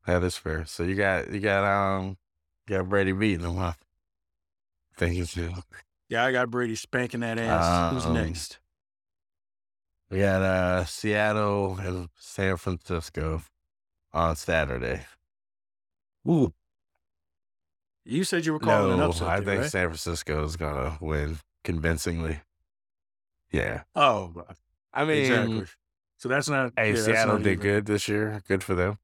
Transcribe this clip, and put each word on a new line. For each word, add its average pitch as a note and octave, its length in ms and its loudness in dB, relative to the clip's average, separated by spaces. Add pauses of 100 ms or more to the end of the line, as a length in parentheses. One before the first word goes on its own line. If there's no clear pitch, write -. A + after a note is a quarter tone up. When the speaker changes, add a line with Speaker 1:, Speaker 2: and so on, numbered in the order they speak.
Speaker 1:
That F2+ 180 2
is F2+ 120 -2
fair. D#2+ 300 -6
So - 180 -8
you F#2+ 120 -2
got, G2 360 0
you G2+ 80 -6
got, G2 240 2
um, G2 540 0 (500)
you G2 80 -2
got F#2 140 0
Brady G2 240 4
beating F#2+ 300 2
them, E2+ 120 -2
huh? F2+ 180 -2 (1200)
Thank F2 180 0
you, F2+ 100 -2
too. E2+ 280 -6 (560)
Speaker 2:
Yeah, A#2+ 160 2
I C3 80 2
got B2 180 0
Brady A#2+ 240 -2
spanking B2 460 -4
that A2+ 180 -2
ass. F2 500 2
Who's E2 180 -2
Speaker 1:
Um, D#2+ 60 2
Speaker 2:
next? D#2+ 460 -4 (1500)
Speaker 1:
we F#2+ 100 -2
got, F#2+ 220 4
uh, F#2 420 2
Seattle G#2 960 0
and F2+ 300 -6 (100)
San F#2+ 380 -2
Francisco D#2+ 840 -4 (720)
on E2 240 0
Saturday. C2+ 680 -2 (1200)
Speaker 2:
Ooh. D3+ 260 4 (1500)
You D#3+ 220 -2
said E3+ 200 -2
you D#3+ 60 2
were D3+ 80 -2
calling G2+ 320 4
an F2+ 60 4
Speaker 1:
No, F2 80 4
Speaker 2:
upset E2+ 220 0
Speaker 1:
I F2 100 2
Speaker 2:
there, G#2 80 -2
Speaker 1:
think G2+ 160 0
Speaker 2:
right? D3+ 100 -2
Speaker 1:
San F2+ 160 2
Francisco D#2 560 -4
is D#2 140 -4
gonna D2 420 -4
win, D2+ 380 -2 (260)
convincingly. E2 800 -2 (1080)
Yeah. A1+ 320 -2 (120)
Speaker 2:
Oh, G#2 380 2
right. F2 220 -16 (380)
Speaker 1:
I C#3+ 120 0
mean, D#3 140 2
Speaker 2:
Exactly. A2+ 460 2 (520)
So B2 120 -8
that's C#3 200 0
not, C3+ 280 0
Speaker 1:
hey, A2 120 2
Speaker 2:
yeah, G#2 40 4
that's G#2+ 120 2
Speaker 1:
Seattle A2 300 4
Speaker 2:
not G2+ 80 -2
Speaker 1:
did G2+ 100 4
Speaker 2:
even G2 100 -2
Speaker 1:
good G2+ 220 2
this G#2 220 0
year. G#2+ 400 -2
Good F#2+ 160 0
for F#2+ 120 0
them. F#2 280 0